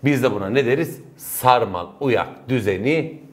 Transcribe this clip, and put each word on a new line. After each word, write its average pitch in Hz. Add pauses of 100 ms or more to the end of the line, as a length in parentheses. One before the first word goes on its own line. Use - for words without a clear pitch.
Biz 135
de 123
buna 98
ne 127
deriz? 143 (160)
Sarmal 101 (120)
uyak 120
düzeni 123 (120)